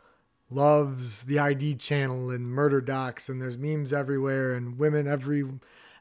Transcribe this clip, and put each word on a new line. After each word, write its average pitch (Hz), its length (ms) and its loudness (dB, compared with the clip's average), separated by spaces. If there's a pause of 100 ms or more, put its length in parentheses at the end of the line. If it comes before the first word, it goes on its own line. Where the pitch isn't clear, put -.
(500)
loves 131 760 2
the 143 160 2
I 143 140 4
D 143 220 0
channel 127 560 -2
and 123 160 -4
murder 139 340 4
docs, 131 480 -4
and 131 120 -6
there's 123 160 -6
memes 143 360 -2
everywhere, 135 600 0
and 123 240 -6
women, 147 300 2
every, 143 380 0 (560)